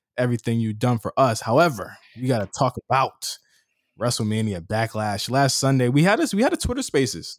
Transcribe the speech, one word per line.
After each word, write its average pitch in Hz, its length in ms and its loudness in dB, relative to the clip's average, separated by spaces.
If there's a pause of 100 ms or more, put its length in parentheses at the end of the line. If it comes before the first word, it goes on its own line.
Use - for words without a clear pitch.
(160)
everything 120 440 0
you've 107 180 -2
done 120 200 2
for - 180 -6
us. 127 260 2
However, 151 560 0 (180)
we 123 100 -8
gotta 113 200 0
talk - 300 -2 (120)
about - 500 -2 (600)
WrestleMania 110 600 -2
Backlash 107 680 -4
last 131 300 2
Sunday. 135 300 2
We 143 160 4
had 208 140 4
this, 311 140 0
we 196 100 2
had 294 100 2
a 339 40 -2
Twitter 254 260 -2
Spaces - 560 -2